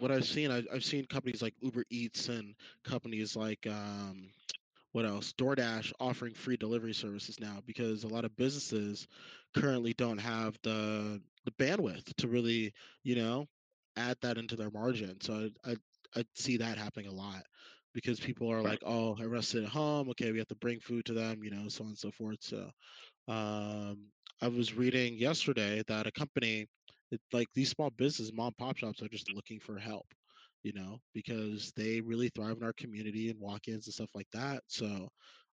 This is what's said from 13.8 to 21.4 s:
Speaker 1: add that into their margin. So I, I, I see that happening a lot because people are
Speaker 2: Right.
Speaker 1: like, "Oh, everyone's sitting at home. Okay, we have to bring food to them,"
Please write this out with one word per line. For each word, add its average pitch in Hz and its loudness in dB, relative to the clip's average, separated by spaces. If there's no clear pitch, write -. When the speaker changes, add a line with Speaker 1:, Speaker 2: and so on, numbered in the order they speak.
Speaker 1:
add 123 2
that 120 2
into 117 -4
their 107 -2
margin. 107 0
So 107 -2
I, 123 -2
I, 113 -2
I 117 0
see 123 2
that 113 0
happening 104 -6
a 95 -8
lot 95 -8
because 120 0
people 120 -2
are 113 2
Speaker 2:
Right. 107 6
Speaker 1:
like, 110 -2
"Oh, 113 4
everyone's 113 -2
sitting 110 2
at 107 -6
home. 151 2
Okay, 120 0
we 110 2
have 110 -2
to 107 -6
bring 117 0
food 117 -2
to 117 0
them," 113 0